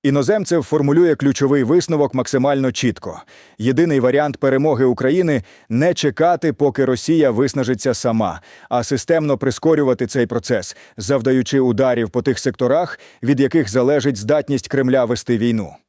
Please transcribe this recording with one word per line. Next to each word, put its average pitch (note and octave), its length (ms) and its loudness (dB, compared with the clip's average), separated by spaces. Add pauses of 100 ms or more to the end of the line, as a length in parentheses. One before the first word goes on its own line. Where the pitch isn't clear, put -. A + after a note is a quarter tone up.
Іноземцев D3 600 0
формулює D3+ 520 2
ключовий C#3 480 0
висновок D3+ 500 0
максимально C3 580 0
чітко. G2+ 500 -4 (360)
Єдиний C#3 420 2
варіант C3+ 380 0
перемоги C3+ 480 2
України — C3+ 580 0 (260)
не D3+ 240 2
чекати, D#3+ 600 0
поки C#3 320 0
Росія C#3 460 2
виснажиться B2+ 640 -2
сама, G#2+ 480 -2 (280)
а A#2+ 140 -2
системно C#3+ 540 -2
прискорювати C3+ 680 0
цей B2 180 -2
процес, A2+ 500 -4 (220)
завдаючи C3 640 0
ударів A#2+ 500 0
по B2 120 -4
тих A#2+ 180 -2
секторах, C#3 600 -2 (240)
від C3 160 2
яких C3+ 300 2
залежить B2+ 480 0
здатність A2+ 500 -2
Кремля C3 380 2
вести A#2+ 320 -2
війну. G#2+ 360 -2 (160)